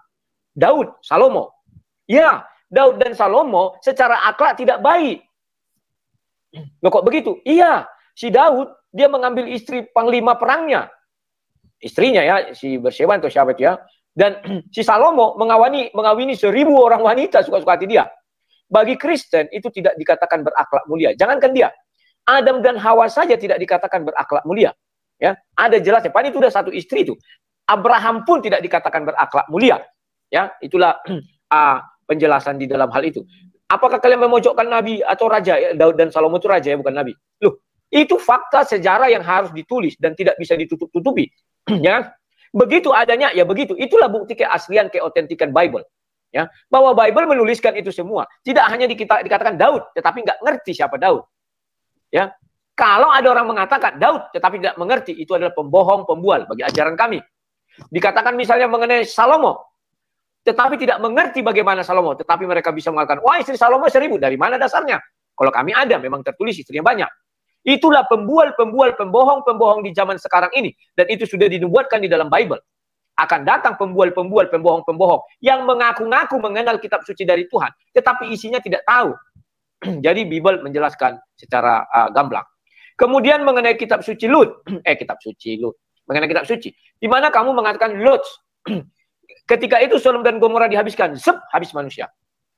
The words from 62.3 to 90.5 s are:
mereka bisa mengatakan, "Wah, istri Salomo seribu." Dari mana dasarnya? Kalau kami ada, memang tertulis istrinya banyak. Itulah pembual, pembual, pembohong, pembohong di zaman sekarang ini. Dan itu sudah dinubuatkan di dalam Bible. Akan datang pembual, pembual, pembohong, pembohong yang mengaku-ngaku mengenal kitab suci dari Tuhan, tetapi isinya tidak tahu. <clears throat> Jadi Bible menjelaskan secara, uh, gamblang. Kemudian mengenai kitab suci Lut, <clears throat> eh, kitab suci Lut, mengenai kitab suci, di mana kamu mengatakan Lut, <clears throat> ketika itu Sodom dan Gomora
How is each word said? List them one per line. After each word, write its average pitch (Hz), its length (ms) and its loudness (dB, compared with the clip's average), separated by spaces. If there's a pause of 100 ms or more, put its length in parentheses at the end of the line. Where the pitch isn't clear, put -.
mereka 170 240 -2
bisa 160 240 -6
mengatakan, 147 320 -2
"Wah, 330 160 4
istri 262 160 -6
Salomo 262 320 4
seribu." 269 320 2
Dari 135 160 -2
mana 233 240 -2
dasarnya? 269 400 -2 (320)
Kalau 135 160 2
kami 131 240 -4
ada, 240 240 0
memang 131 240 -8
tertulis 196 400 -6
istrinya 147 240 -6
banyak. 175 240 0 (560)
Itulah 277 400 4
pembual, 254 480 2
pembual, 240 400 2
pembohong, 247 480 2
pembohong 220 400 0
di 202 80 -8
zaman 190 320 -4
sekarang 180 320 -2
ini. 247 160 -2 (240)
Dan 180 160 0
itu 220 160 -4
sudah 196 240 0
dinubuatkan 185 480 0
di 202 80 -4
dalam 170 240 0
Bible. 160 320 0 (560)
Akan 151 240 0
datang 214 320 0
pembual, 185 400 0
pembual, 185 400 0
pembohong, 165 320 0
pembohong 165 400 0 (160)
yang 262 240 0
mengaku-ngaku 240 720 0
mengenal 220 400 -4
kitab 208 240 -6
suci 196 240 -10
dari 175 240 0
Tuhan, 156 240 -4 (160)
tetapi 240 400 0
isinya 226 320 -6
tidak - 240 -6
tahu. 226 320 0 (640)
<clears throat> 160 240 -8
Jadi 175 240 0
Bible 165 320 0
menjelaskan 139 560 -4 (160)
secara, 117 560 -2
uh, 113 240 0
gamblang. 131 320 -2 (480)
Kemudian 262 480 2
mengenai 247 400 2
kitab 226 240 -2
suci 220 240 -6
Lut, 277 400 2
<clears throat> 190 180 -10
eh, 143 60 0
kitab - 240 -8
suci 110 400 -12
Lut, 113 160 -6 (320)
mengenai 151 240 -4
kitab 160 160 -2
suci, 226 240 -8 (320)
di 220 80 -6
mana 277 240 0
kamu 247 160 2
mengatakan 214 480 -2
Lut, 262 240 4 (460)
<clears throat> - 20 -12 (800)
ketika 233 320 2
itu 277 160 2
Sodom 247 240 0
dan 226 160 0
Gomora 226 320 2